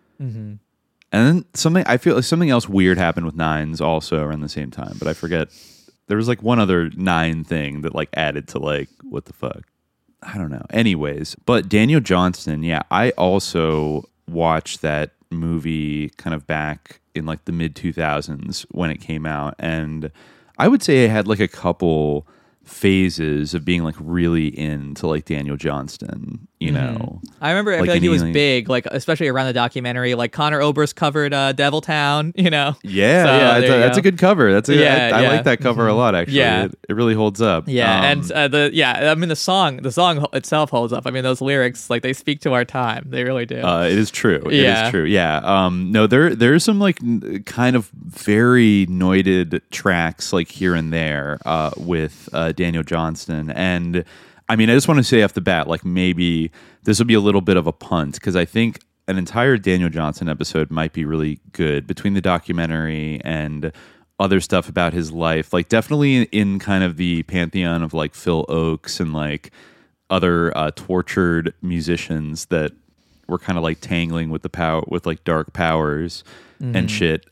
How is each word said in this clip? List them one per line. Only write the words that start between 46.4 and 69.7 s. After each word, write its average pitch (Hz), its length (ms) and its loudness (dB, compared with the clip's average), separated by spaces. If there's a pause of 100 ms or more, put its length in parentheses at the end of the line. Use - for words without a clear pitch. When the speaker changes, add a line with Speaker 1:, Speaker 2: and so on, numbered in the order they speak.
Speaker 2:
some, 208 140 2
like, 196 240 0
n-, 110 420 -4
kind 123 300 0
of 113 180 -2
very 107 960 4
noited 92 720 2 (120)
tracks, 85 600 -2
like, 87 160 0
here 92 280 -2
and 80 160 -2
there, 73 520 -4
uh, 78 320 -2
with, 82 560 -4
uh, 80 200 -2
Daniel 85 300 -4
Johnston. 80 680 -6
And, 87 540 -2 (440)
I 110 80 2
mean, 110 120 4
I 117 60 6
just 143 120 4
wanna 147 160 4
say 113 200 4
off 98 100 2
the 101 80 -4
bat, 82 260 0
like, 82 160 -4
maybe 87 680 0 (340)
this 104 140 4
will 117 80 2
be 113 80 4
a 104 60 6
little 101 200 4
bit 92 160 2
of 82 100 2
a 80 60 0
punt, 76 480 -4
'cause 90 160 -2
I 87 80 0
think 113 360 -2 (280)
an 95 80 -4
entire 117 400 0
Daniel 92 320 2
Johnston 80 400 -4
episode 78 420 -4
might 80 220 -4
be 78 140 -4
really 78 340 -4 (120)
good 73 340 -2
between 98 260 -4
the 98 80 0
documentary 80 1040 -2
and 76 480 -6 (480)
other 95 200 2
stuff - 280 0
about 85 240 -2
his 82 180 -4
life. 82 440 -2
Like, 87 160 -2
definitely 139 460 2
in, 120 160 2
in 98 260 0
kind 95 260 0
of 85 140 -2
the 87 240 -2
pantheon 85 600 -2
of, 80 120 -6
like, 78 200 -4
Phil 82 360 -2
Ochs 80 500 -4
and, 80 140 -4
like, 76 380 -6 (580)